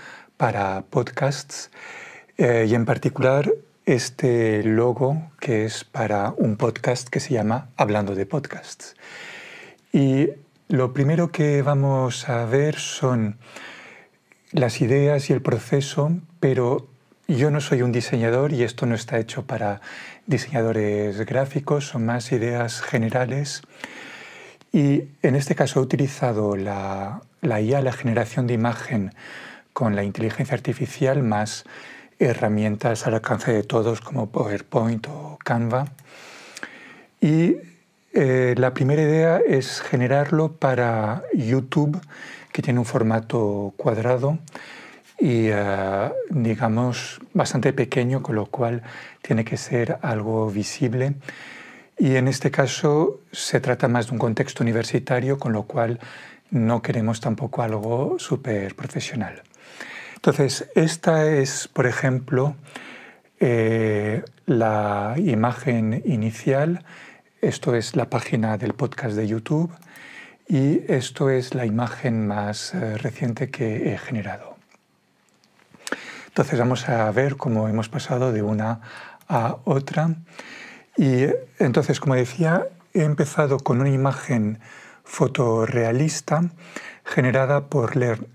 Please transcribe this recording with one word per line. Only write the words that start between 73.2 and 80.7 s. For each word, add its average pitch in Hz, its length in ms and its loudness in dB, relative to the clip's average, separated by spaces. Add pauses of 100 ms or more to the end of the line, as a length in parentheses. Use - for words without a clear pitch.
que 113 420 -2
he 95 60 -6
generado. 101 580 -8 (1700)
Entonces 135 320 0
vamos 123 280 0
a 113 220 2
ver 135 260 0
cómo 110 320 0
hemos 110 200 -2
pasado 127 440 -2
de 107 100 0
una 107 380 -2 (460)
a 120 380 0
otra. 151 500 0 (800)